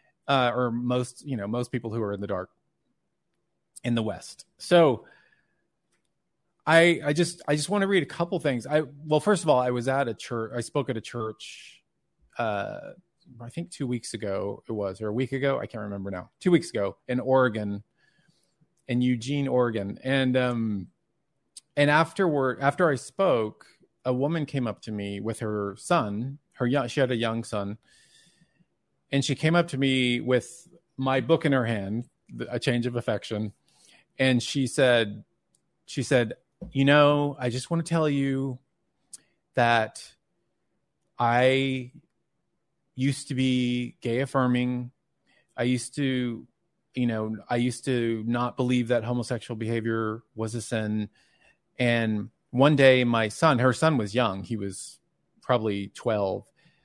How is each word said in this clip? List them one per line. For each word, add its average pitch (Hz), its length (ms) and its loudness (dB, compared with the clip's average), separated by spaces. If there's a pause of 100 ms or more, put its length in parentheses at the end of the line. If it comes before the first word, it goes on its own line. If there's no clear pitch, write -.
(280)
Uh, 131 240 4
or 120 200 0
most, 123 520 -4
you 139 120 -6
know, 101 100 -6
most 120 240 -4
people 120 220 -6
who 113 100 -4
are 101 100 -4
in 101 80 -8
the 101 60 -6
dark 92 240 -6 (1300)
in 120 100 0
the 113 80 0
West. 98 420 -8 (140)
So 160 460 4 (1600)
I, 165 380 6
I 147 80 0
just, 170 340 0
I 151 80 2
just 151 140 -4
wanna 196 180 0
read 196 160 2
a 143 40 -4
couple 175 340 -2
things. 127 260 -2
I, 151 160 2 (240)
well, 151 140 4
first 196 240 2
of 160 40 8
all, 131 120 8
I 127 100 2
was 123 160 0
at 135 220 0
a 110 60 -4
church, 113 380 -6
I 120 100 -4
spoke 139 280 -4
at 113 60 -2
a 110 40 -6
church, - 800 -12 (580)
uh, 104 400 -2 (640)
I 120 100 -14
think 170 200 -10
two - 160 -8
weeks 123 280 -6
ago 101 540 -6
it 123 40 -6
was, 98 280 -6
or 110 60 -6
a 104 60 -4
week 123 180 -2
ago, 135 300 -2
I 104 60 -8
can't 107 180 -10
remember 98 260 -8
now, 92 200 -10 (100)
two 180 100 2
weeks 160 200 4
ago 101 260 -2 (100)
in 123 140 -2
Oregon, 107 640 0 (1040)
in 123 140 0
Eugene, 127 440 0
Oregon. 117 560 0
And, 131 340 2
um, 117 520 0 (880)
and 147 120 4
afterward, 147 720 2
after 147 300 4
I 135 60 0
spoke, 120 720 -2 (380)
a 127 80 0
woman 147 320 0
came 131 220 -4
up 107 160 -8
to - 80 -12
me 101 300 -6
with 107 180 -6
her 104 400 -4
son, 127 600 -4 (160)
her 127 120 -2
young, 123 220 0
she 131 100 -4
had 131 140 2
a 123 40 -2
young 113 280 -2
son, 104 340 -6 (1300)
and 139 120 0
she 139 120 -2
came 160 180 0
up 170 140 4
to 135 100 -6
me 127 420 2
with 123 460 -2 (300)
my 131 240 0
book 143 240 2
in 147 80 4
her 131 120 2
hand, 110 440 -4 (420)
A 123 80 -4
Change 120 280 0
of 120 100 -4
Affection. 107 560 -4 (680)
And 131 240 2
she 135 240 -2
said, 117 560 2 (600)
she - 180 -6
said, 120 320 2 (380)
"You 135 120 2
know, 147 540 4
I 123 120 -2
just 127 200 -8
wanna 165 140 0
tell 160 240 0
you 135 500 -2 (960)
that 117 480 2 (1160)
I 127 720 2 (1040)
used 135 320 -2
to 139 60 -6
be 123 640 0
gay 120 200 -2
affirming. 123 680 0 (680)
I 120 80 -2
used 127 320 -2
to, 127 480 -4 (500)
you 123 120 0
know, 110 300 -2 (120)
I 120 80 0
used 120 280 -2
to 117 420 -2
not 120 300 -2
believe 123 320 0
that 117 160 2
homosexual 120 520 -4
behavior 113 680 -2 (100)
was 110 220 -6
a 113 60 -4
sin. 107 480 -2 (680)
And 113 520 0 (200)
one 139 240 4
day 131 300 8
my 113 240 2
son," 139 320 2
her 127 120 4
son 160 260 2
was 104 180 -2
young, 98 260 0
he 110 140 -6
was 98 420 -10 (440)
probably 107 520 -2
twelve. 101 500 -2 (400)